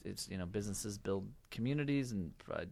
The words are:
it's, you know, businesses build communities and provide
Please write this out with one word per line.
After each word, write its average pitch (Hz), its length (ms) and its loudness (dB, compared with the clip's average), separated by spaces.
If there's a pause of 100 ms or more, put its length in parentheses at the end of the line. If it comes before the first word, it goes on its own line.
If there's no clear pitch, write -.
it's, 98 240 -4
you 95 80 -4
know, 92 80 0
businesses 101 540 0
build 98 280 2 (240)
communities 139 640 2
and 90 240 0
provide 82 340 -4